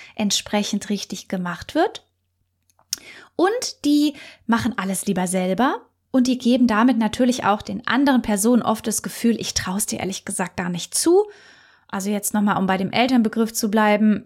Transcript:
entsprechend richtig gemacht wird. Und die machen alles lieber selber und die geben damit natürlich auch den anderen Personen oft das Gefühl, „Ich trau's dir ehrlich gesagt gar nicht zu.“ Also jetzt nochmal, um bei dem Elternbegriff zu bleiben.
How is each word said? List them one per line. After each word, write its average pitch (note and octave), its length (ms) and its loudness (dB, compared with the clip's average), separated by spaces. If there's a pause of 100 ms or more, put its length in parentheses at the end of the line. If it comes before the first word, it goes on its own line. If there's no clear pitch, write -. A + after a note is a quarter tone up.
(160)
entsprechend G#3 760 -2
richtig - 380 -6
gemacht F3+ 460 -6
wird. E4+ 320 0 (1300)
Und G#4+ 480 -2
die D4 300 2 (320)
machen A3 320 -2
alles F#3+ 300 -4
lieber F#3 180 0
selber F#3 560 0 (300)
und B3+ 160 2
die B3+ 100 0
geben B3 300 4
damit A3+ 320 2
natürlich A#3+ 460 0
auch G#3 180 0
den - 240 -10
anderen C4 340 4
Personen A3 400 2
oft - 240 -2
das G#3+ 160 -4
Gefühl, A3+ 380 -2
„Ich - 160 -8
trau's F#3+ 320 -4
dir - 140 -6
ehrlich F#3+ 220 -6
gesagt F#3+ 320 -6
gar F3+ 140 -4
nicht F3 240 -6
zu.“ F#4 320 4 (680)
Also G3 160 -4
jetzt G3+ 240 -4
nochmal, G#3 220 2
um F#3 120 0
bei F#3+ 100 2
dem F#3+ 160 -2
Elternbegriff A3+ 580 2
zu - 180 -2
bleiben. G#3+ 560 4